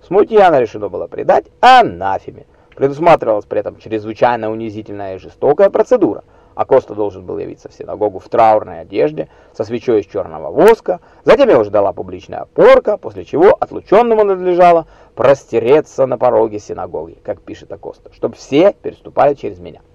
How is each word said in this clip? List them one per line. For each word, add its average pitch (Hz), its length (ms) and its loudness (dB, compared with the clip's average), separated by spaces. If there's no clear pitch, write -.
Смутьяна 190 540 2
решено 107 300 -4
было 87 180 -10
предать 123 380 -2
анафеме. 98 840 2
Предусматривалась 139 720 2
при 107 160 -4
этом 101 160 -12
чрезвычайно 110 720 -4
унизительная 101 640 -12
и 92 40 -14
жестокая 143 520 0
процедура. 196 540 0
Акоста 107 380 0
должен 98 300 -8
был 90 140 -10
явиться 87 300 -14
в - 60 -20
синагогу 92 440 -8
в - 100 -18
траурной 110 520 2
одежде, 143 480 -6
со 117 120 -10
свечой 113 360 -2
из 92 60 -12
чёрного 80 440 -10
воска. 180 500 2
Затем 226 240 4
его 131 140 4
ждала 101 300 0
публичная - 600 -14
порка, 247 440 4
после - 280 -14
чего 403 340 0
отлучённому 214 680 -2
надлежало 180 600 2
простереться 131 920 0
на 123 120 -6
пороге 113 400 0
синагоги, 85 640 -12
как 101 180 -10
пишет - 320 -20
Акоста, - 400 -18
"чтоб - 220 -8
все 160 480 0
переступали - 520 -2
через 101 240 -12
меня". 85 220 -20